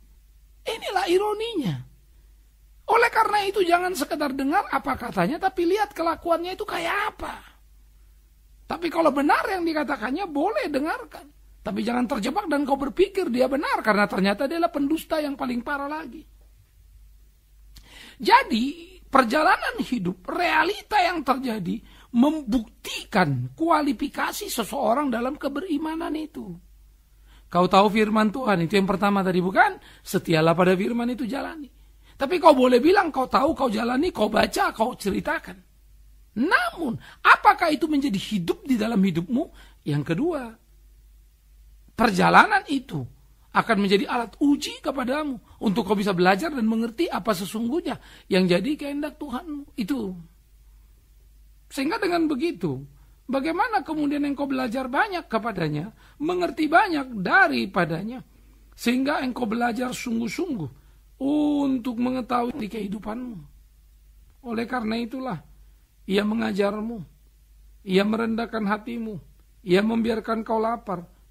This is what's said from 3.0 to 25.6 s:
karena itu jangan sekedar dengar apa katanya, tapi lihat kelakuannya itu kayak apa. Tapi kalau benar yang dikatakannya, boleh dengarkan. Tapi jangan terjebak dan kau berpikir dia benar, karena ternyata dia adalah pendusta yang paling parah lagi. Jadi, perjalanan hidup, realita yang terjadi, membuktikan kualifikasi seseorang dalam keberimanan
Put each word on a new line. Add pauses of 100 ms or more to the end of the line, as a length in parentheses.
karena
itu
jangan
sekedar
dengar
apa
katanya,
tapi
lihat
kelakuannya
itu
kayak
apa. (1300)
Tapi
kalau
benar
yang
dikatakannya,
boleh
dengarkan. (400)
Tapi
jangan
terjebak
dan
kau
berpikir
dia
benar,
karena
ternyata
dia
adalah
pendusta
yang
paling
parah
lagi. (1900)
Jadi,
perjalanan
hidup,
realita
yang
terjadi, (320)
membuktikan
kualifikasi
seseorang
dalam
keberimanan